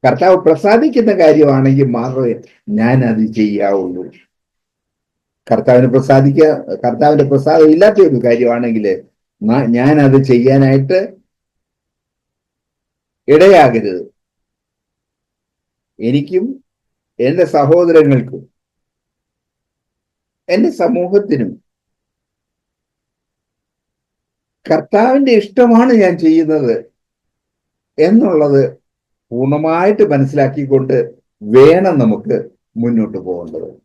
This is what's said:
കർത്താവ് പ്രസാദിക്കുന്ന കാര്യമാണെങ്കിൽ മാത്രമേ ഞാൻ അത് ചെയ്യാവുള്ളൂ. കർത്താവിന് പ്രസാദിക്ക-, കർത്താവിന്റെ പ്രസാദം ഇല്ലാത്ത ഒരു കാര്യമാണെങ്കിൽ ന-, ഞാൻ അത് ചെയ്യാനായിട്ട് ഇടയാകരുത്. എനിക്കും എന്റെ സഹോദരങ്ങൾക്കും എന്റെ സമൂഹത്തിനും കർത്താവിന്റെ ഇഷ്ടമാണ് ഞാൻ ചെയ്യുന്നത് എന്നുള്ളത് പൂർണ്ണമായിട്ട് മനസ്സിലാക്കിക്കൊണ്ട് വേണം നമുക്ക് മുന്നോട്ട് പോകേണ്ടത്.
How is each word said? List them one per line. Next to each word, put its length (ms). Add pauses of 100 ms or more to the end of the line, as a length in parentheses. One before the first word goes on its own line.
കർത്താവ് 300
പ്രസാദിക്കുന്ന 720
കാര്യമാണെങ്കിൽ 720
മാത്രമേ 500 (340)
ഞാൻ 360
അത് 260
ചെയ്യാവുള്ളൂ. 800 (1400)
കർത്താവിന് 360
പ്രസാദിക്ക-, 880
കർത്താവിന്റെ 480
പ്രസാദം 460
ഇല്ലാത്ത 260
ഒരു 280
കാര്യമാണെങ്കിൽ 800 (400)
ന-, 260
ഞാൻ 320
അത് 220
ചെയ്യാനായിട്ട് 920 (2250)
ഇടയാകരുത്. 840 (1900)
എനിക്കും 640 (560)
എന്റെ 260
സഹോദരങ്ങൾക്കും 1040 (2000)
എന്റെ 200
സമൂഹത്തിനും 960 (3000)
കർത്താവിന്റെ 600
ഇഷ്ടമാണ് 600
ഞാൻ 240
ചെയ്യുന്നത് 720 (1120)
എന്നുള്ളത് 760 (540)
പൂർണ്ണമായിട്ട് 760
മനസ്സിലാക്കിക്കൊണ്ട് 1080 (280)
വേണം 560
നമുക്ക് 500 (280)
മുന്നോട്ട് 400
പോകേണ്ടത്. 560 (120)